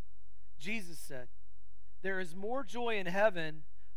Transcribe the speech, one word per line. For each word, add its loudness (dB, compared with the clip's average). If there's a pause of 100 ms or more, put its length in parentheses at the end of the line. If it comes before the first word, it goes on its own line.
(580)
Jesus 0
said, -2 (720)
"There 0
is 0
more 0
joy 0
in 0
heaven 2 (320)